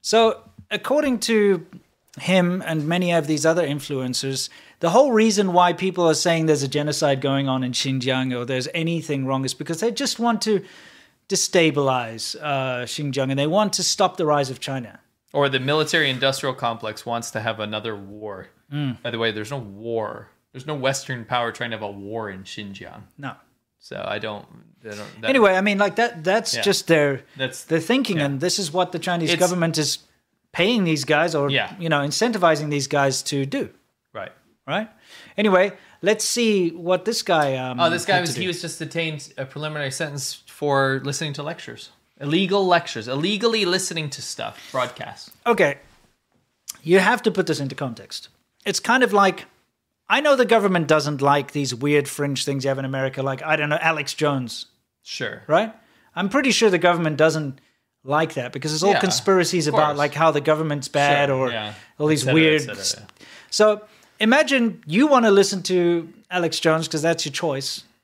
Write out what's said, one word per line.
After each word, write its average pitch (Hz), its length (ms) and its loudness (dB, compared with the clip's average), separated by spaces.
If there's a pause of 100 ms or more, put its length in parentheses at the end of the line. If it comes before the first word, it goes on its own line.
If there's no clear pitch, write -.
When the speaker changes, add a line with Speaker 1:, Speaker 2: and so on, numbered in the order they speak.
Speaker 1:
So, 226 420 2 (280)
according 254 500 0
to 202 440 2 (560)
him 180 460 2
and 156 220 -2
many 175 240 0
of 160 160 2
these 151 180 0
other 165 200 4
influencers, 135 800 -4 (320)
the 170 100 2
whole 262 220 6
reason 208 400 4
why 175 200 6
people 175 360 0
are 156 60 4
saying 165 320 2
there's 143 180 2
a 135 40 -4
genocide 147 520 0
going 139 280 0
on 131 140 0
in 123 100 -4
Xinjiang 131 640 -2
or 123 80 -6
there's 127 300 -4
anything 160 500 -2
wrong 135 200 -2
is 127 100 -4
because 160 260 -6
they 233 120 0
just - 260 -4
want 226 240 0
to 208 220 0 (640)
destabilize, 135 1120 0
uh, 131 420 -4
Xinjiang 135 460 -4
and 135 80 -2
they 143 80 0
want 196 280 2
to 185 80 -2
stop 185 340 0
the 165 100 0
rise 147 240 2
of 123 100 -10
China. 123 380 -8 (340)
Speaker 2:
Or 143 160 2
the 135 120 0
military-industrial 135 960 0
complex 113 500 -6
wants 117 240 -6
to 110 100 -6
have 110 200 -4
another 107 360 -6
war. 101 520 -14 (240)
Speaker 1:
Mm. 143 300 -6
Speaker 2:
By 120 80 -6
the 117 80 -6
way, 113 140 0
there's 107 180 -8
no 143 80 -8
war. 110 720 -8 (240)
There's 131 140 -16
no 151 80 -6
Western 135 500 -4
power 120 260 -2
trying 117 200 -8
to 113 60 -6
have 107 60 -8
a 101 80 -6
war 104 380 -8
in 95 160 -12
Xinjiang. 98 580 -14 (140)
Speaker 1:
No. 139 160 -12 (460)
Speaker 2:
So - 280 -12
I 104 120 -6
don't, 104 260 -10 (400)
I 110 40 -14
don't, 104 340 -14
that - 80 -4
Speaker 1:
Anyway, 214 240 6
I 190 80 2
mean, 202 160 2
like, 202 180 2
that, 233 260 0
that's 190 320 0
Speaker 2:
Yeah. 117 80 -2
Speaker 1:
just - 240 0
their, 147 360 4 (140)
Speaker 2:
That's 131 280 -6
Speaker 1:
their 160 160 0
thinking, 208 380 0
Speaker 2:
yeah. 147 80 0
Speaker 1:
and 139 140 -4
this 170 180 -2
is 175 140 -4
what 180 200 0
the 175 60 -6
Chinese 170 340 -2
Speaker 2:
It's 170 80 0
Speaker 1:
government 170 380 0
is 147 200 -2 (540)
paying 202 320 2
these 151 220 0
guys 156 280 2
or, 143 160 2
Speaker 2:
Yeah. 117 300 0
Speaker 1:
you 165 80 -4
know, 147 120 2
incentivizing 160 720 2
these 139 160 -2
guys 139 380 2
to 139 220 -2
do. 202 240 -6 (420)
Speaker 2:
Right. 101 180 -12 (360)
Speaker 1:
Right? 196 220 -4 (500)
Anyway, 202 340 4 (300)
let's 214 260 2
see 208 420 2
what 180 360 -2
this 233 160 -4
guy, 147 340 2
um, 127 240 -6
Speaker 2:
Oh, 170 80 4
this 170 160 -2
guy 190 120 2
Speaker 1:
had 180 40 4
Speaker 2:
was, 170 100 -4
Speaker 1:
to 123 60 -6
do. 175 60 -4
Speaker 2:
he 185 40 -2
was 175 140 -6
just 165 180 -10
detained 156 600 -8
a 135 80 -8
preliminary 151 440 -8
sentence 143 560 -8
for 135 560 0
listening 143 300 -6
to 143 100 -10
lectures. 143 460 -12 (320)
Illegal 185 440 0
lectures. 165 440 0
Illegally 202 560 -2
listening 175 460 -2
to - 120 -12
stuff. - 480 -12
Broadcast. - 600 -8 (140)
Speaker 1:
Okay. 180 340 2 (1040)
You 180 180 6
have 233 220 4
to 226 100 2
put 180 160 0
this 147 100 0
into 135 160 -6
context. - 540 -10 (360)
It's 208 140 -2
kind 254 240 2
of 214 100 2
like, 196 340 4 (600)
I 240 120 4
know 294 160 6
the 254 80 4
government 196 420 4
doesn't 147 360 2
like 143 300 4
these 135 220 -4
weird 143 320 2
fringe 143 380 -4
things 139 200 -4
you 139 40 0
have 135 100 -2
in 135 60 -6
America, 135 380 -4
like, 135 200 -4
I 156 140 2
don't 147 140 -2
know, 156 100 0
Alex 156 340 -2
Jones. 139 520 -2 (360)
Speaker 2:
Sure. - 460 -10
Speaker 1:
Right? 202 240 2 (420)
I'm 190 140 -2
pretty 269 240 2
sure 220 180 4
the 180 80 2
government 165 380 2
doesn't 151 440 0 (440)
like 151 300 -2
that 123 180 -6
because 151 220 -6
it's 156 100 -2
all 202 80 6
Speaker 2:
Yeah, 156 80 2
Speaker 1:
conspiracies 180 640 2
Speaker 2:
of 147 80 -2
Speaker 1:
about, 151 120 6
Speaker 2:
course. 147 120 -2
Speaker 1:
like, 143 160 0
how 160 160 4
the 147 100 0
government's 151 480 0
bad 143 400 2
Speaker 2:
Sure, 135 80 0
Speaker 1:
or 131 140 0
Speaker 2:
yeah. 107 240 -6 (240)
Speaker 1:
all 151 80 0
these 151 160 2
Speaker 2:
Et 127 40 -2
cetera, 135 140 2
Speaker 1:
weird 156 300 4
Speaker 2:
et 101 60 -8
cetera, - 300 -6 (120)
yeah. - 80 -20 (240)
Speaker 1:
So 208 320 2 (380)
imagine 240 640 2
you 196 220 4
wanna 240 240 6
listen 196 320 4
to 175 480 0 (180)
Alex 175 300 -2
Jones 160 280 2
'cause 156 140 -4
that's 165 220 0
your 143 80 -8
choice. 135 500 -6 (220)